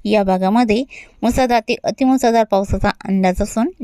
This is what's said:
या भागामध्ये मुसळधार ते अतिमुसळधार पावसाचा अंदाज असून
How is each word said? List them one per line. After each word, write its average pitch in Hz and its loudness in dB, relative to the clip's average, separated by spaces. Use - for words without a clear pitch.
या 208 0
भागामध्ये 208 0
मुसळधार 240 2
ते 226 -4
अतिमुसळधार 240 2
पावसाचा 196 -2
अंदाज 190 -2
असून 226 -2